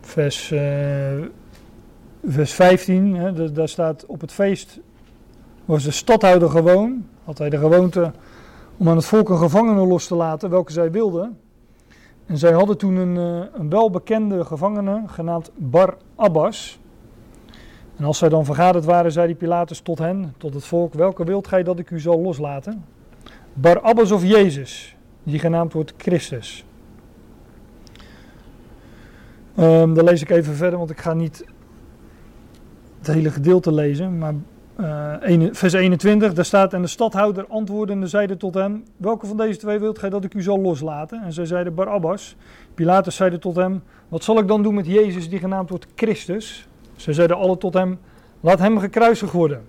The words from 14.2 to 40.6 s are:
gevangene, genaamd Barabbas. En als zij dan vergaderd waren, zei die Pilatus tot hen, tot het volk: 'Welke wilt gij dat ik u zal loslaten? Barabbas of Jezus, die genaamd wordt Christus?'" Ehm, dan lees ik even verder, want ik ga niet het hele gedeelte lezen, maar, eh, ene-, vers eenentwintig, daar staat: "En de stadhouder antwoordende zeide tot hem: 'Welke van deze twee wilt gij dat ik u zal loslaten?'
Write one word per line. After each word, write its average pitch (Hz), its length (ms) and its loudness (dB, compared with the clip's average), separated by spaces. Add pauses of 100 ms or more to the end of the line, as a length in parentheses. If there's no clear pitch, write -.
gevangene, 202 600 -4
genaamd 165 480 -8
Barabbas. 180 1200 -2 (1200)
En 143 60 -4
als 147 120 -2
zij 165 120 2
dan 156 160 2
vergaderd 165 400 2
waren, 170 260 2
zei 170 160 0
die 170 80 -2
Pilatus 170 440 -4
tot 170 180 -8
hen, 170 400 -6
tot 147 160 -12
het 139 120 -12
volk: 170 280 -2
'Welke 175 300 0
wilt 190 240 -4
gij 185 160 0
dat 175 160 -2
ik 175 100 -12
u 170 100 -8
zal 165 220 0
loslaten? 156 640 -8 (680)
Barabbas 190 580 4
of 190 120 2
Jezus, 185 720 2 (280)
die 147 160 -4
genaamd 165 340 0
wordt 156 240 -6
Christus?'" - 680 -6 (3000)
Ehm, 165 380 6
dan 165 100 6
lees 170 180 4
ik - 80 -10
even 160 240 2
verder, 175 260 -2
want 165 100 -6
ik 156 100 -14
ga 165 140 -4
niet 165 320 -6 (1500)
het - 100 -12
hele 156 240 0
gedeelte 175 400 2
lezen, 151 460 -2
maar, 156 160 -6 (420)
eh, 151 380 -6 (160)
ene-, 165 240 4
vers 180 200 0
eenentwintig, 185 600 2
daar 170 120 0
staat: 196 280 2
"En 180 80 -2
de 180 60 -4
stadhouder 202 600 -2
antwoordende 208 600 -6
zeide 196 300 -2
tot 185 160 -8
hem: 202 300 -4 (140)
'Welke 220 280 -4
van 208 120 -8
deze 220 200 -2
twee 208 220 -4
wilt 214 200 -4
gij 196 100 -6
dat 196 140 -6
ik 196 100 -10
u 202 80 -6
zal 196 180 0
loslaten?' 156 640 -6